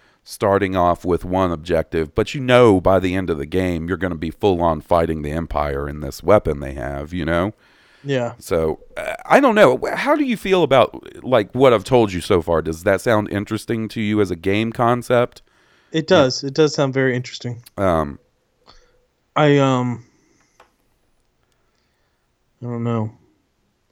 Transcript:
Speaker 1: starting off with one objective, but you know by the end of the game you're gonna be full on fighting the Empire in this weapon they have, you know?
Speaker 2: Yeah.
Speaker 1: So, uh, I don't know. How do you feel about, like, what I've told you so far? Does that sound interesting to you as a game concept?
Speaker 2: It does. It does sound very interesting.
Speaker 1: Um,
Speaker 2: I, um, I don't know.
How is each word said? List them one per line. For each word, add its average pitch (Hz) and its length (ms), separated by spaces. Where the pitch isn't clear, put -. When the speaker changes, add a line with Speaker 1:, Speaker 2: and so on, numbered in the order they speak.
Speaker 1:
starting 98 520
off 87 280
with 87 220
one 90 260
objective, 80 640
but - 220
you 139 60
know 123 380
by 92 200
the 92 160
end 90 160
of 76 80
the 73 80
game 87 400
you're 90 100
gonna 87 160
be 78 160
full 90 320
on 80 200
fighting 82 420
the 73 80
Empire 73 580
in 73 120
this 69 200
weapon 80 380
they 67 140
have, 69 400
you 85 120
know? 85 280
Speaker 2:
Yeah. 123 340
Speaker 1:
So, 80 440
uh, 80 200
I 240 140
don't 254 160
know. 139 240
How 262 200
do 302 80
you 247 140
feel 185 240
about, - 600
like, 113 320
what 127 180
I've 98 100
told 113 300
you 87 80
so 87 220
far? 82 180
Does 80 220
that 98 180
sound 107 300
interesting 110 560
to 113 140
you 104 200
as 95 80
a 90 60
game 101 360
concept? 123 680
Speaker 2:
It 160 140
does. 143 380
It 135 100
does 151 220
sound 135 180
very 131 220
interesting. 123 480
Speaker 1:
Um, 80 420
Speaker 2:
I, 147 220
um, 127 480
I 120 40
don't 120 180
know. 113 280